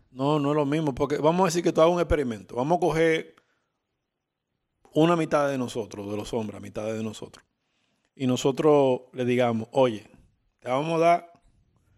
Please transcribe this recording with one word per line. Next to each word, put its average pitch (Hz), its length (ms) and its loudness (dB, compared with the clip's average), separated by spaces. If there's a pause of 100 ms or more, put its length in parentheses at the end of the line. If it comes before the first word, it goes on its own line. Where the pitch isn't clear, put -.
(120)
No, 143 280 0
no 143 120 0
es 151 60 0
lo 151 80 2
mismo, 147 280 -2
porque 139 240 -2
vamos 165 240 2
a 190 40 4
decir 170 180 0
que 165 80 0
tú 165 100 2
hagas 170 120 6
un 175 80 0
experimento. 123 540 -4
Vamos 147 220 0
a 160 40 -12
coger 160 540 0 (1600)
una 165 220 4
mitad 151 340 0
de 139 80 -2
nosotros, 107 540 -8
de 104 60 -4
los 107 160 -10
hombres, 101 280 -8
mitad 101 240 -10
de 110 160 -6
nosotros. - 420 -12 (720)
Y 135 140 -4
nosotros 135 760 2 (100)
le 127 120 -4
digamos, 120 460 0
"Oye, 120 340 0 (540)
te 120 100 -12
vamos 160 320 -2
a 165 40 4
dar 170 260 2 (680)